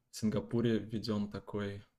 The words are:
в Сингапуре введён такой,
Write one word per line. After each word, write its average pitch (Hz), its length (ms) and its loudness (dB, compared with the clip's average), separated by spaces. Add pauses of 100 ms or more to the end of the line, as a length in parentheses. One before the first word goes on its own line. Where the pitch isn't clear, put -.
(120)
в - 60 -12
Сингапуре 110 600 2
введён 104 520 -2
такой, 101 520 -6 (160)